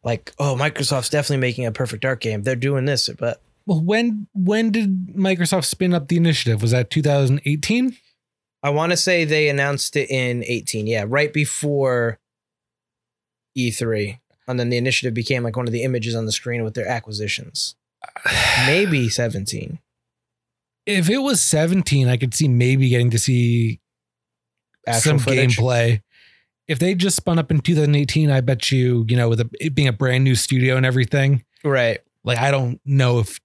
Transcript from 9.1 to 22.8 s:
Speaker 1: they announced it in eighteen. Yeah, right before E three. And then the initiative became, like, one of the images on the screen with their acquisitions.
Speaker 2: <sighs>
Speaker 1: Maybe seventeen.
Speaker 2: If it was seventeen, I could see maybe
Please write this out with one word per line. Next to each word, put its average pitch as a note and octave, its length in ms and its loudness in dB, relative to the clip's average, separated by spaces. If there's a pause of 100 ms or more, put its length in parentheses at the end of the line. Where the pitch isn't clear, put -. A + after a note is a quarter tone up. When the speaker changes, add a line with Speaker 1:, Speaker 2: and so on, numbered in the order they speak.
Speaker 1:
they D3+ 240 2
announced C#3+ 460 -2
it C#3+ 140 0
in B2 360 -2
eighteen. A2+ 420 -4
Yeah, A2 200 -2
right D3 260 0
before C3+ 840 -2 (1400)
E B2 160 -2
three. G#2+ 480 -4 (280)
And B2 120 -4
then A#2+ 100 -2
the A#2+ 80 0
initiative B2+ 360 -2
became, A#2+ 300 -4
like, A#2 140 -6
one B2 100 -4
of A2+ 60 -4
the A#2 100 -4
images A#2+ 320 -4
on A2+ 100 -4
the A2 60 -6
screen A#2+ 320 -6
with A2 100 -6
their G#2+ 140 -8
acquisitions. G#2+ 880 -8 (500)
Speaker 2:
<sighs> - 400 0
Speaker 1:
Maybe D3+ 440 2
seventeen. A2 680 -6 (1080)
Speaker 2:
If F#3+ 240 0
it A#3+ 80 2
was C4+ 240 0
seventeen, D#3 680 2
I B2 100 2
could A#2+ 160 -2
see D#3 140 0
maybe B2+ 420 2